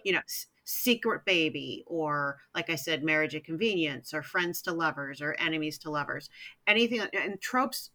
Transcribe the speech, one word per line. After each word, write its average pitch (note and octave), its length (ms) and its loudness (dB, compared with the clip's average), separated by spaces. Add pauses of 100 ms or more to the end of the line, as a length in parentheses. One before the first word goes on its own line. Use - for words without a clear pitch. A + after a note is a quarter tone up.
You F#3+ 120 2
know, D#3+ 60 2
s-, - 260 -8 (180)
secret - 600 2
baby, D3+ 600 0
or, D3 520 0 (160)
like E3+ 160 -2
I E3 40 0
said, D3+ 300 -2
Marriage D#3 300 2
of D3+ 80 -6
Convenience, D#3+ 720 0
or D3+ 80 -2
friends F3 400 -2
to F#3 100 -2
lovers, C#3+ 480 -2
or D3 140 -2
enemies D#3 460 0
to D#3 100 -8
lovers. D3 400 -4 (360)
Anything, A3+ 360 4 (100)
and F#3+ 260 -2
tropes - 560 -2